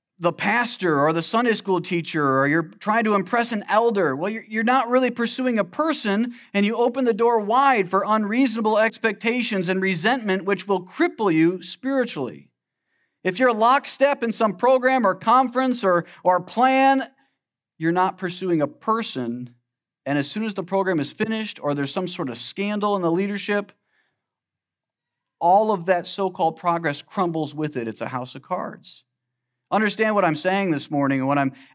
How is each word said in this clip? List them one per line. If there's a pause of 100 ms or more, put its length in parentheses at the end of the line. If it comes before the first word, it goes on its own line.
(180)
the
pastor
or
the
Sunday
school
teacher,
or
you're
trying
to
impress
an
elder,
well,
you're,
you're
not
really
pursuing
a
person, (220)
and
you
open
the
door
wide
for
unreasonable
expectations
and
resentment,
which
will
cripple
you
spiritually. (760)
If
you're
lockstep
in
some
program
or
conference
or, (180)
or
plan, (680)
you're
not
pursuing
a
person. (560)
And
as
soon
as
the
program
is
finished
or
there's
some
sort
of
scandal
in
the
leadership, (1700)
all
of
that
so-called
progress
crumbles
with
it.
It's
a
house
of
cards. (640)
Understand
what
I'm
saying
this
morning
and
what
I'm (220)